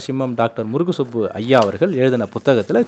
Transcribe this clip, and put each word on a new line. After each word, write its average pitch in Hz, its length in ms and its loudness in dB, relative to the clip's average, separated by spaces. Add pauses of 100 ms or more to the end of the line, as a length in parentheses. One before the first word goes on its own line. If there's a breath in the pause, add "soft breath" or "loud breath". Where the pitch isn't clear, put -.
சிம்மம் 135 280 -4
டாக்டர் 113 320 -2
முருகுசுப்பு 123 640 -2
ஐயா 123 260 2
அவர்கள் 156 340 0
எழுதின 127 320 2
புத்தகத்துல 117 640 0